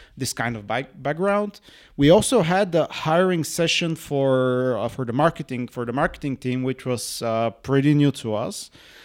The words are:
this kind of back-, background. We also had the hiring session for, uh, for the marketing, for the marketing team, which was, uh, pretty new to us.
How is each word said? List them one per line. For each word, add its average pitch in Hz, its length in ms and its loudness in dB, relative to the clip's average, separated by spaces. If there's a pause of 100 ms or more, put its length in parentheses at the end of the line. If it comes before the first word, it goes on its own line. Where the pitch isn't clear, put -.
(160)
this 131 160 -6
kind 117 240 -4
of 104 100 -14
back-, 131 360 -6
background. 202 580 -2 (380)
We 143 100 6
also 208 320 6
had 180 320 2
the 160 140 2
hiring 170 580 0
session 165 500 -2
for, 127 840 0
uh, 113 100 -2
for 127 160 -8
the 117 80 -4
marketing, 131 560 -2
for 123 160 -8
the 117 80 -6
marketing 143 460 -4
team, 127 240 -4
which 131 240 -6
was, 123 340 -6
uh, 113 300 -2
pretty 139 420 2
new 143 200 4
to 113 220 -6
us. - 360 -8 (340)